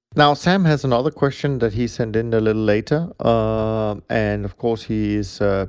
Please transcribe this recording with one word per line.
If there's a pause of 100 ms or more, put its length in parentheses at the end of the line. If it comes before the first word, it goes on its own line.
(160)
Now,
Sam
has
another (120)
question
that
he
sent
in
a
little
later. (180)
Uh, (140)
and
of
course, (100)
he
is,
uh,